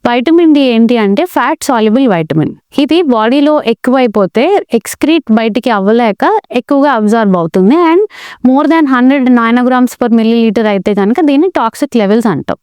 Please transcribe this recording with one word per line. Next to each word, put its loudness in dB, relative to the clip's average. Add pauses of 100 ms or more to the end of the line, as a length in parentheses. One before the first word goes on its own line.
వైటమిన్ 2
డి 2
ఏంటి 2
అంటే, 0
ఫ్యాట్ -4
సాల్యుబుల్ 0
వైటమిన్. -2 (240)
ఇది 0
బాడీలో 0
ఎక్కువైపోతే, -2
ఎక్స్క్రీట్ -2
బయటికి -2
అవ్వలేక 0 (100)
ఎక్కువగా 0
అబ్జార్బ్ 0
అవుతుంది. 0
And 2 (480)
more 2
than 2
hundred 2
nanograms 0 (100)
per -2
milliliter 0
అయితే -2
కనుక 0
దీన్ని 2
టాక్సిక్ -4
లెవెల్స్ 0
అంటాం. -4